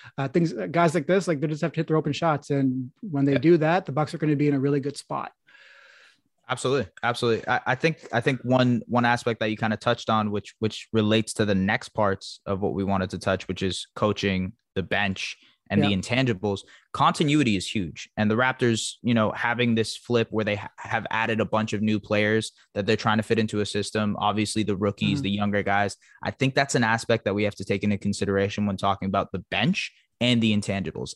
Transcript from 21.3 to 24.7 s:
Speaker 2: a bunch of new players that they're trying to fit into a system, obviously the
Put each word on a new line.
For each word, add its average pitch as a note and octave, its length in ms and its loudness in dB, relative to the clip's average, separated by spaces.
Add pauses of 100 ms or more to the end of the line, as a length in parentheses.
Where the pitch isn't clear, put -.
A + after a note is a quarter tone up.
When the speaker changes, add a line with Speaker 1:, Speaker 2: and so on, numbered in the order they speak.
Speaker 2:
a - 20 2
bunch A2 300 -2
of G#2 80 -2
new G#2+ 180 2
players G#2+ 520 0 (200)
that G#2 140 -2
they're A2 100 4
trying A2 220 2
to G#2+ 40 0
fit G#2+ 160 0
into G#2+ 220 0
a G2+ 60 -2
system, G#2 520 -2
obviously G#2 440 0
the G2+ 120 0